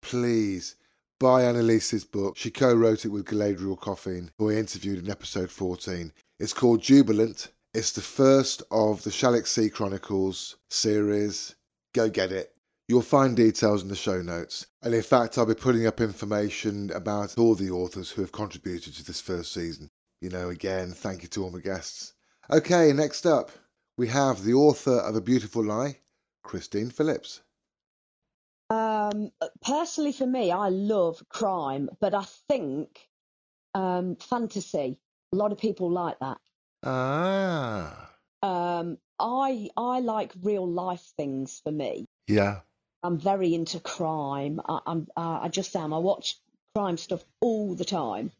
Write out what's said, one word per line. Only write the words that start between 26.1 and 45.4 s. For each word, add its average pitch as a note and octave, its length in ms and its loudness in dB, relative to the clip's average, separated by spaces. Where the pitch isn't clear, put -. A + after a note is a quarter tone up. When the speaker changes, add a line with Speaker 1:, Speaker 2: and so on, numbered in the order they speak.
Speaker 1:
Christine G#2 480 -6
Phillips. - 500 -4
Speaker 2:
Um, G#3+ 600 -2
personally D4+ 480 -2
for C4 140 -2
me, B3 240 0
I G3 180 0
love F#3+ 600 0
crime, D3 640 -2
but G3+ 140 0
I G3 100 0
think, D#3 600 -4
um, F3+ 420 -2
fantasy. F#3 840 -4
A F3+ 40 -2
lot G#3 160 0
of G3+ 60 -8
people F#3 320 -2
like F3 300 -2
that. C3 180 -6
Speaker 1:
Ah. C3+ 1300 -2
Speaker 2:
Um, F3 560 -2
I, B3 580 -2
I B3 240 -2
like A3 320 -4
real F#3+ 260 -2
life F3 480 -6
things C3+ 480 -6
for D3+ 80 -4
me. C3+ 340 -6
Speaker 1:
Yeah. G2+ 340 2
Speaker 2:
I'm F3 160 -2
very F#3 360 0
into E3 260 -4
crime. D3 840 -4
I, D#3 200 -4
I'm, E3 200 -4
uh, E3 260 -4